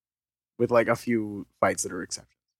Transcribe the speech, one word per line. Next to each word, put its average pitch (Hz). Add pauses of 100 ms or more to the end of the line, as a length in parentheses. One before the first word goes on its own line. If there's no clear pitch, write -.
(580)
with, 117
like, 117
a 117
few 107 (140)
fights 101
that 95
are 90
exceptions. - (220)